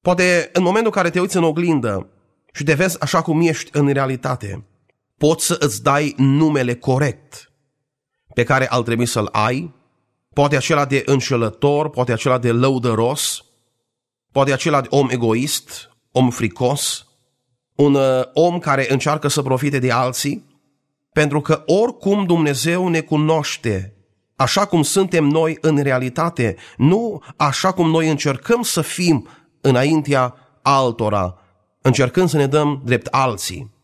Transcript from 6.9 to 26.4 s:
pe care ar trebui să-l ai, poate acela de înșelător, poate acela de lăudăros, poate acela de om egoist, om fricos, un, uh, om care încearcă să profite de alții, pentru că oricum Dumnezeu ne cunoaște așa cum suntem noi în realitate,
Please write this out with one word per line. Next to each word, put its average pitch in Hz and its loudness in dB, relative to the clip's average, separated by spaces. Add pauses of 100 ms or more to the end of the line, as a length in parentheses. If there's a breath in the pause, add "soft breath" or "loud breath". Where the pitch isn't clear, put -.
pe 120 0
care 131 0
ar 120 -2
trebui 117 -2
să-l 107 -4
ai, 127 -4 (600)
poate 143 2
acela 143 0
de 135 -2
înșelător, 135 0
poate 123 -2
acela 127 0
de 117 0
lăudăros, 123 0 (880)
poate 139 2
acela 143 0
de 123 -8
om 135 4
egoist, 117 -2 (220)
om 131 4
fricos, 123 -4 (680)
un, 143 4
uh, 131 2 (100)
om 175 2
care 139 -2
încearcă 143 -2
să 143 -2
profite 131 -2
de 127 0
alții, 127 -4 (680)
pentru 151 0
că 151 -2
oricum 202 0
Dumnezeu 165 0
ne 165 0
cunoaște 147 -2 (440)
așa 196 0
cum 165 0
suntem 180 0
noi 160 0
în 147 2
realitate, 127 -2 (200 loud breath)